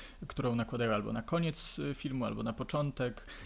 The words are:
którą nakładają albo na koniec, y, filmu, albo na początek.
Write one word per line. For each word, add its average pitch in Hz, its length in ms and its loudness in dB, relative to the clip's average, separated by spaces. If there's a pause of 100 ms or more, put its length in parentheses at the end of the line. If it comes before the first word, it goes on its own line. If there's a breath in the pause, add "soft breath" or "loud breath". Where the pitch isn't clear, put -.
(280 loud breath)
którą 123 280 2
nakładają 117 380 4
albo 107 200 2
na 113 80 0
koniec, 165 580 0
y, 143 160 0
filmu, 131 300 0
albo 107 180 -2
na 113 100 0
początek. 135 720 0 (200 loud breath)